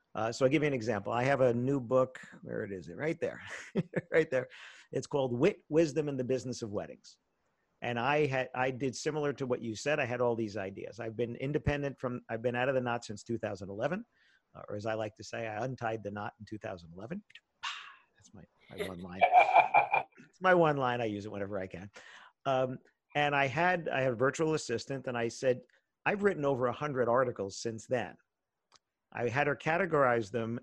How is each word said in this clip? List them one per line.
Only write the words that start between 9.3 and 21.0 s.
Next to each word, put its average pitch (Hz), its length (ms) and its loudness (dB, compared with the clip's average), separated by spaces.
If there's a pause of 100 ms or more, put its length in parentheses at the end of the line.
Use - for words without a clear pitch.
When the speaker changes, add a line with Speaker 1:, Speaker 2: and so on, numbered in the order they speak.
Speaker 1:
to 139 120 -6
what 123 160 -2
you 113 140 -6
said. 147 240 0
I 131 60 2
had 120 160 0
all 120 140 2
these 107 200 -2
ideas. 98 440 -8
I've 113 180 -8
been 120 200 -2
independent 143 640 -2
from, 123 300 -6
I've 113 140 -6
been 123 120 0
out 127 140 0
of 131 60 2
the 127 60 2
knot 120 220 -2
since 104 200 -12
two 117 160 -4
thousand 101 300 -6
eleven, 147 360 -4 (500)
uh, - 140 -18
or 104 60 -8
as 104 100 -6
I 110 80 -2
like 110 240 -4
to 110 60 -14
say, 113 240 -8
I 107 180 -6
untied 117 380 -4
the 101 80 -6
knot 104 280 -6
in 107 80 -16
two 107 120 -10
thousand 90 360 -10
eleven. 135 260 -10 (920)
That's - 180 -20
my, - 440 -20
my 98 100 -6
one 90 140 -8
line. 92 240 -8
Speaker 2:
<laughs> - 40 8 (1000)
Speaker 1:
It's - 120 -20
my 185 140 8
one 151 220 6
line. 123 220 0
I 117 60 -2